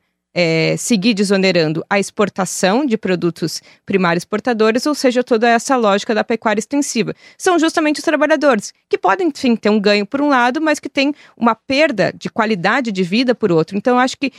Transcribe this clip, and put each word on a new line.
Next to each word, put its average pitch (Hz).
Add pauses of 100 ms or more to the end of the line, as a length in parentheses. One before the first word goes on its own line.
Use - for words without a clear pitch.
(320)
é, 160
seguir 214
desonerando 180
a 202
exportação 196
de 220
produtos 175 (220)
primários 180
exportadores, 220
ou 302
seja, 254
toda 233
essa 233
lógica 208
da 214
pecuária 220
extensiva. 233 (200)
São 359
justamente 311
os -
trabalhadores, 294 (140)
que 415
podem, 359
sim, 240
ter 208
um 214
ganho 202
por 277
um 294
lado, 262
mas 302
que -
têm 285 (220)
uma 226
perda 269
de 185
qualidade 220
de 190
vida 233
por 202
outro. 165
Então, 247
eu 247
acho 254
que 269